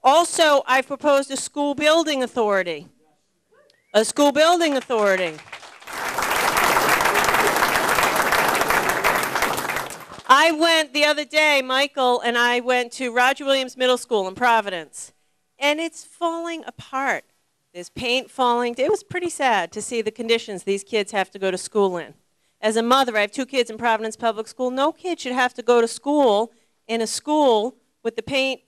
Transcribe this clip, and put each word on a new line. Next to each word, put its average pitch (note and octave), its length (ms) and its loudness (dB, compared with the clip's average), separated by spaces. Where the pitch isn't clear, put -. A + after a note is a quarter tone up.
Also, D4+ 640 4
I've C4 200 0
proposed C#4 440 0
a C4+ 60 -6
school C#4+ 380 -4
building D4+ 480 2
authority. F#3+ 680 -2
A G#3+ 100 4
school C#4+ 300 2
building D#4 460 4
authority. G3 560 0
I D4+ 260 6
went D#4 420 2
the D4 100 2
other D4 220 0
day, D4+ 360 2
Michael B3+ 600 0
and A#3+ 160 0
I A#3+ 220 2
went B3 320 -2
to B3 200 -6
Roger B3+ 320 0
Williams C4+ 320 -2
Middle B3+ 220 2
School G#3 280 -2
in F#3 80 -8
Providence, G3+ 760 -2
and D4 200 0
it's E4 240 -8
falling E4+ 640 -8
apart. C4 580 -6
There's F3 160 -14
paint B3 400 -4
falling. A#3+ 480 0
It C#4 120 0
was G#4+ 120 0
pretty F4 260 -8
sad A3 440 0
to G#3+ 100 -10
see A#3 180 -6
the G#3+ 100 -4
conditions A3+ 520 -4
these G3 200 -4
kids G#3 300 -4
have G3 200 -2
to G3+ 60 -18
go F#3+ 120 -2
to F#3 80 -4
school F#3+ 400 -2
in. D3 160 -12
As G#3+ 160 0
a A3+ 60 0
mother, B3 340 2
I G#3+ 60 2
have G#3 100 -4
two C4+ 120 -6
kids A#3+ 260 -2
in A3 60 -12
Providence A3 380 -2
Public A3 320 -4
School. B3+ 240 -6
No C4+ 220 0
kid F4 260 -8
should B3+ 140 -8
have B3 220 0
to A#3+ 80 -12
go A#3+ 180 4
to A#3 80 2
school A#3+ 640 2
in A3+ 140 -4
a A3 80 -2
school C4 680 0
with A3+ 100 -6
the A3+ 80 -10
paint C4 460 -4